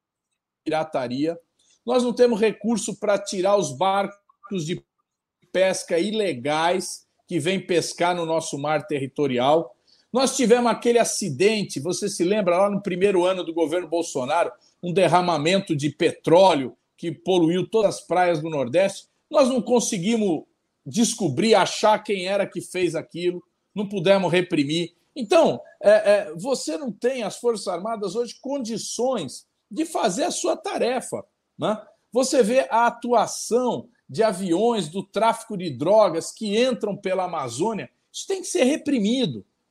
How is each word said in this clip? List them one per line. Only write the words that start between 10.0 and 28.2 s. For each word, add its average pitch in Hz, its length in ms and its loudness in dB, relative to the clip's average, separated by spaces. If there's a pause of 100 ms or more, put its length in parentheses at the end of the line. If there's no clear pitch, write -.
Nós 254 240 0
tivemos 240 340 4
aquele 233 280 2
acidente, 190 800 0
você 180 280 -4
se 196 140 -4
lembra, 175 340 2
lá 202 140 2
no 196 100 -4
primeiro 185 440 0
ano 185 200 0
do 160 80 -8
governo 165 360 -2
Bolsonaro, 156 640 -2 (280)
um 175 120 -6
derramamento 175 800 2
de 147 160 -2
petróleo 156 840 4 (200)
que 175 140 -8
poluiu 175 580 0
todas 208 280 2
as - 40 -12
praias 175 400 0
do 160 80 -8
Nordeste. 156 600 0 (200)
Nós 294 200 4
não 262 120 0
conseguimos 214 840 0 (420)
descobrir, 185 680 0
achar 208 440 2
quem 202 280 -4
era 196 200 0
que 185 140 -10
fez 180 340 -2
aquilo, 175 480 -4 (320)
não 196 140 -6
pudemos 190 420 2
reprimir." 165 640 0 (200)
Então, 262 460 4 (220)
é, 202 80 6
é, 202 460 4
você 269 420 -4
não 269 140 -8
tem, 240 320 -4
as 180 120 -6
Forças 233 300 -4
Armadas 196 480 -6
hoje, 233 260 -6